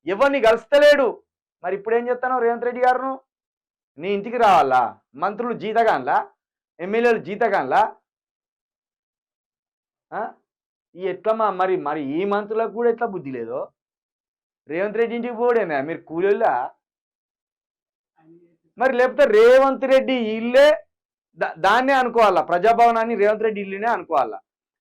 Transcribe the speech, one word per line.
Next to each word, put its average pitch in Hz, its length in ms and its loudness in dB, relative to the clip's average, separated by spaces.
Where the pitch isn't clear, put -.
ఎవరిని 262 340 0
కలుస్తలేడు." 277 840 4
మరి 190 120 -4
ఇప్పుడు 220 180 -4
ఏం 240 140 -2
చేస్తున్నావు 254 340 -4
రేవంత్ 233 220 -2
రెడ్డి 240 160 -6
గారును? 254 400 -2
నీ 165 140 -8
ఇంటికి 226 240 -6
రావాలా? 135 640 2
మంత్రులు 208 380 -6
జీతగాన్లా? 196 760 -2
ఎమ్మెల్యేలు 226 380 0
జీతగాన్లా? 185 800 -2
ఆ? 202 200 -10
ఈ 175 80 -14
ఎట్లమ్మా 208 480 -2
మరి, 185 260 -2
మరి 147 260 -6
ఈ 147 220 -4
మంత్రులకు 208 480 -4
కూడా 233 180 0
ఎట్లా 233 160 -4
బుద్ధి 165 240 -12
లేదో? 123 380 -10
రేవంత్ 196 280 -6
రెడ్డి 226 200 -2
ఇంటికి 240 180 -8
పోడేనా 214 460 -2
మీరు 160 220 -10
కూలీలా? 170 680 -2
మరి 254 140 0
లేకపోతే 254 320 2
రేవంత్ 254 600 6
రెడ్డి 262 280 2
ఇల్లే 240 720 2
దా-, 180 200 -6
దాన్నే 233 340 2
అనుకోవాలా, 226 500 2
ప్రజాభవనాన్ని 226 720 2
రేవంత్ 208 280 0
రెడ్డి 214 180 -4
ఇల్లునే 196 280 -8
అనుకోవాలా? 139 520 -2